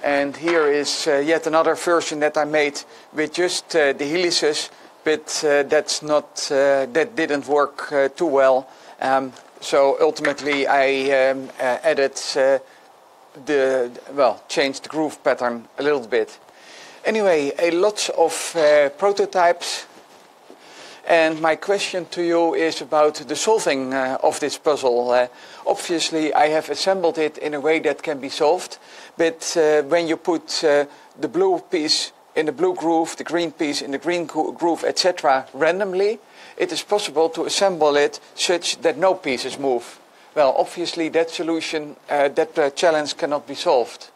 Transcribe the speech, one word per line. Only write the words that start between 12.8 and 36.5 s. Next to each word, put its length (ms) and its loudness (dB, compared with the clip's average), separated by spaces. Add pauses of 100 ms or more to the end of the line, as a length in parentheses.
the, 460 0 (220)
well, 340 0
changed 360 -2
the 60 -16
groove 340 -4
pattern 440 -2 (100)
a 60 -6
little 220 0
bit. 320 -2 (680)
Anyway, 520 2
a 140 2
lot 460 0
of, 380 0
uh, 340 6
prototypes. 960 0 (1200)
And 340 4
my 140 2
question 560 -4
to 100 -6
you 320 2
is 280 -2
about 340 2
the 200 -8
solving, 580 0
uh, 280 -2
of 180 0
this 200 -4
puzzle. 500 0
Uh, 180 4 (380)
obviously, 680 -2
I 160 4
have 200 -2
assembled 480 0
it 220 -2
in 160 -6
a 40 -4
way 200 0
that 240 -2
can 160 -6
be 100 -10
solved, 480 0 (400)
but, 400 -2
uh, 260 4
when 240 0
you 100 0
put, 460 -4
uh, 220 4 (340)
the 80 -4
blue 440 0
piece 400 -2 (240)
in 100 0
the 60 -2
blue 240 0
groove, 420 0
the 60 -10
green 280 -4
piece 300 -4
in 80 -10
the 80 -6
green 300 -4
gro-, 240 -4
groove, 340 -2
et 140 -2
cetera, 520 2
randomly, 680 0 (380)